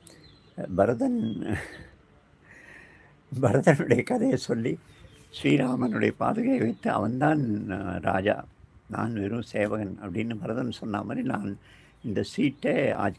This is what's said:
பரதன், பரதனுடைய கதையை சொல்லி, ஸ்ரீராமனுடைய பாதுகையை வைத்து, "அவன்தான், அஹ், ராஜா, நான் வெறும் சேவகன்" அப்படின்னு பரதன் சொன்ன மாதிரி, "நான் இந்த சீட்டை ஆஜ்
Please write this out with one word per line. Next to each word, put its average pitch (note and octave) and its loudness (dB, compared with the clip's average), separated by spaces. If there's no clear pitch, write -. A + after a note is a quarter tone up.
பரதன், A#2 0
பரதனுடைய C3 4
கதையை - 2
சொல்லி, B2 -2
ஸ்ரீராமனுடைய B2+ 2
பாதுகையை A#3 0
வைத்து, A#2+ 0
"அவன்தான், B2+ 2
அஹ், F#2 -4
ராஜா, - 2
நான் G#2+ -4
வெறும் G#2 -2
சேவகன்" G#2 -2
அப்படின்னு G#2+ -4
பரதன் A#2 -4
சொன்ன G#2 -6
மாதிரி, A#2 -6
"நான் - -4
இந்த G#2+ -2
சீட்டை - 0
ஆஜ் G#2+ 0